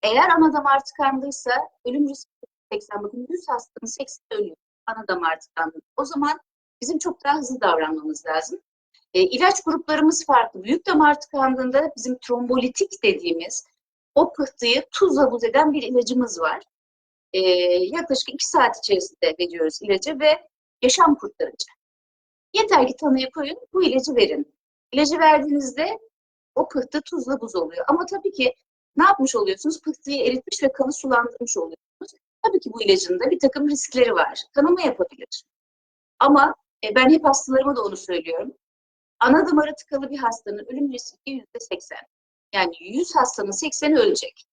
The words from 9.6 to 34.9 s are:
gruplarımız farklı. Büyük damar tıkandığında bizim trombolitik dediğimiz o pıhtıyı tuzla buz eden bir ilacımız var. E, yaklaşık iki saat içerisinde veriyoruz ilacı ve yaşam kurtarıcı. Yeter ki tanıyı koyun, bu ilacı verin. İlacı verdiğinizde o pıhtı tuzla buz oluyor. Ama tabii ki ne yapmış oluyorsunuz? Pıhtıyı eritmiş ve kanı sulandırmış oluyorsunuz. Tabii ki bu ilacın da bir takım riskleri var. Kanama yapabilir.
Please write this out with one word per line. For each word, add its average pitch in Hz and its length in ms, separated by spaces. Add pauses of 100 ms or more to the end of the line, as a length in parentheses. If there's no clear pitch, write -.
gruplarımız 311 640
farklı. 233 380
Büyük 262 240
damar 302 340
tıkandığında 262 760
bizim 254 200
trombolitik 247 840
dediğimiz 175 640 (500)
o 311 180
pıhtıyı 254 580
tuzla 285 400
buz 233 120
eden 277 300
bir 285 100
ilacımız 247 560
var. 160 240 (680)
E, 190 60 (400)
yaklaşık 262 500
iki - 200
saat - 280
içerisinde 180 640
veriyoruz 170 420
ilacı 208 380
ve 302 280 (340)
yaşam 294 340
kurtarıcı. - 520 (880)
Yeter 381 340
ki 262 80
tanıyı 262 360
koyun, 311 260 (160)
bu 381 100
ilacı 262 320
verin. 269 380 (380)
İlacı 294 280
verdiğinizde 294 800 (560)
o - 120
pıhtı 285 340
tuzla 269 400
buz 220 140
oluyor. 170 320
Ama 311 180
tabii 392 260
ki 254 240 (400)
ne 311 80
yapmış 381 320
oluyorsunuz? 208 460
Pıhtıyı 285 420
eritmiş 254 400
ve 269 80
kanı 269 220
sulandırmış 240 640
oluyorsunuz. - 640 (220)
Tabii 381 160
ki - 140
bu 220 100
ilacın 185 360
da 254 120
bir - 80
takım 285 300
riskleri 254 440
var. - 300 (100)
Kanama 339 280
yapabilir. - 600 (760)